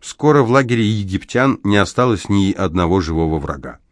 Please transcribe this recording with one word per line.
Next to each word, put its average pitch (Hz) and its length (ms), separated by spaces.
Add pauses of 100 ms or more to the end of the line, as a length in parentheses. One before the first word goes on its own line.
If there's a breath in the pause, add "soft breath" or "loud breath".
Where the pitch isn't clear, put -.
Скоро 147 420
в 113 80
лагере 123 340
египтян 107 760
не 101 140
осталось 104 520
ни 98 220
одного 90 500
живого 80 380
врага. 67 400 (120)